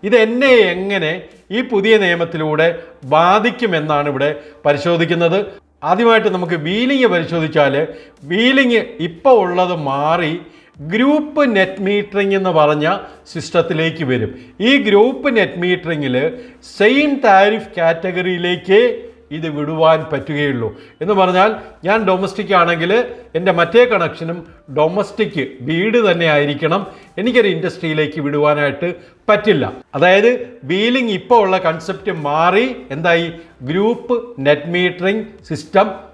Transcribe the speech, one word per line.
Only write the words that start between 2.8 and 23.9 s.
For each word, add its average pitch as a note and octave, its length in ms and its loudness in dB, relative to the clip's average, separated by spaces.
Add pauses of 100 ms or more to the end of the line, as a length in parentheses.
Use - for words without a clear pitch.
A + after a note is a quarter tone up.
ബാധിക്കുമെന്നാണ് E3+ 960 2
ഇവിടെ C3+ 180 0 (360)
പരിശോധിക്കുന്നത്. E3+ 760 0 (500)
ആദ്യമായിട്ട് A3 460 2
നമുക്ക് F3 240 -4 (100)
വീലിംഗ് B3 460 0
പരിശോധിച്ചാൽ D#3 580 0 (600)
വീലിംഗ് A#3+ 500 2 (240)
ഇപ്പോൾ B3 380 4
ഉള്ളത് F3+ 300 0 (140)
മാറി D#3 440 -2 (600)
ഗ്രൂപ്പ് D4 500 0 (140)
നെറ്റ് F#3+ 300 -2
മീറ്ററിംഗ് G3+ 520 -2
എന്ന് F#3+ 200 -2
പറഞ്ഞ D3+ 280 2 (460)
സിസ്റ്റത്തിലേക്ക് E3 760 -2
വരും. A2 200 -2 (360)
ഈ B3+ 40 4 (160)
ഗ്രൂപ്പ് A3+ 400 2 (100)
നെറ്റ് F3 280 -2
മീറ്ററിംഗിൽ D#3+ 500 -2 (640)
സെയിം C#4 340 2 (160)
താരിഫ് G#3 500 4
കാറ്റഗറിയിലേക്ക് F3+ 1040 0 (560)
ഇത് E3 180 -8
വിടുവാൻ D#3 440 2 (120)
പറ്റുകയുള്ളൂ. C#3+ 560 -4 (360)
എന്ന് G3+ 160 0
പറഞ്ഞാൽ F#3 300 4 (380)
ഞാൻ G#3 100 2 (120)
ഡൊമസ്റ്റിക് F#3+ 500 -2
ആണെങ്കിൽ E3+ 320 0 (460)
എൻ്റെ F#3 220 0
മറ്റേ E3+ 320 4